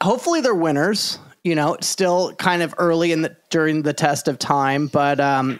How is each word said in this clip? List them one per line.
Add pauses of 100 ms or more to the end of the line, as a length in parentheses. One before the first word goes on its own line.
Hopefully
they're
winners. (240)
You
know,
it's
still
kind
of
early
in
the, (140)
during
the
test
of
time,
but,
um,